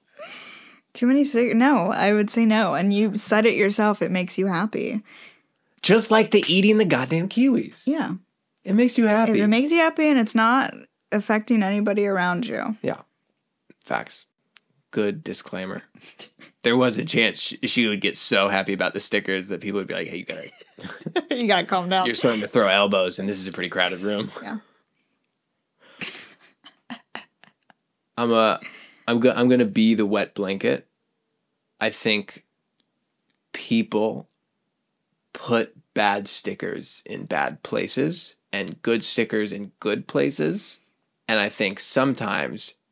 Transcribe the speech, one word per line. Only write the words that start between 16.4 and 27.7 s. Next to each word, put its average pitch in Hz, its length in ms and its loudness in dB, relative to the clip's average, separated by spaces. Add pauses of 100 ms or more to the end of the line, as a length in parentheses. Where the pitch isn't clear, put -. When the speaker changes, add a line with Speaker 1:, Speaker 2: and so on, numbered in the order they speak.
Speaker 2:
There 120 140 4
was 123 200 2
a 85 80 -4
chance 107 360 0
sh-, - 120 -8 (100)
she 120 240 0
would 104 140 -2
get 95 160 -2
so 101 300 2
happy 98 260 0
about 92 200 -2
the 101 60 -6
stickers 95 500 -4
that 87 120 -8
people 101 180 -6
would 95 80 -8
be 90 60 -10
like, 87 140 -6
"Hey, 82 100 -10
you 90 80 -10
gotta - 240 -12 (800)
Speaker 1:
<laughs> 294 60 -2
You 240 120 -2
gotta 185 200 2
calm 180 220 -2
down. 185 180 2
Speaker 2:
You're 120 80 -2
starting 117 260 2
to 101 60 -6
throw 113 200 4
elbows, 98 520 2
and 98 100 -4
this 98 80 -4
is 95 100 -6
a 95 40 -10
pretty 90 180 -6
crowded 90 320 -2
room." 101 300 -4 (100)
Speaker 1:
Yeah. 214 160 -10 (1400)
Speaker 2:
<laughs> - 80 -8 (2000)